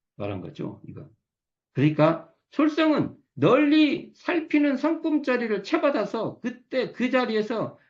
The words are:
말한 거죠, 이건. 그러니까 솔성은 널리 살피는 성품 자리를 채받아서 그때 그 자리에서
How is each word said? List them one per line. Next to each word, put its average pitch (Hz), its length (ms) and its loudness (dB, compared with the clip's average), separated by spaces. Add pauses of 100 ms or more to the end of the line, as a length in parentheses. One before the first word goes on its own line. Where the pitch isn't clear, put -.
(160)
말한 101 260 -8
거죠, - 460 -12
이건. - 220 -18 (640)
그러니까 156 580 2 (200)
솔성은 302 640 0 (180)
널리 285 840 4
살피는 302 640 0
성품 311 460 -2
자리를 226 400 -2
채받아서 247 760 -2
그때 247 500 -6
그 233 180 -4
자리에서 214 680 -2 (100)